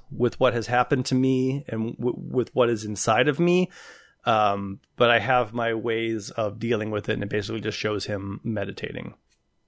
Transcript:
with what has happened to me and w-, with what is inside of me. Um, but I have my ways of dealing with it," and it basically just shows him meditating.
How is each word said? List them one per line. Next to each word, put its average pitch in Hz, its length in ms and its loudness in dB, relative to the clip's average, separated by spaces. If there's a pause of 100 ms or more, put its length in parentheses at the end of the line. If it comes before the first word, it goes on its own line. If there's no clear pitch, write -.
(100)
with - 300 0
what 127 120 4
has 113 140 -2
happened 123 400 2
to - 80 -2
me 131 540 0
and 110 280 -6
w-, 123 200 -2
with 127 400 -4
what 120 120 6
is 110 160 0
inside 110 440 2
of 139 100 0
me. 175 320 4 (540)
Um, 101 560 2 (160)
but 123 120 6
I 117 120 6
have 120 340 2
my 117 200 0
ways 113 560 -2
of 107 280 -4
dealing 110 320 0
with 104 180 -4
it," - 40 0
and 107 100 -2
it 101 60 -4
basically 107 320 -4
just 107 180 -6
shows 107 280 -2
him 98 360 -6
meditating. - 720 -6 (540)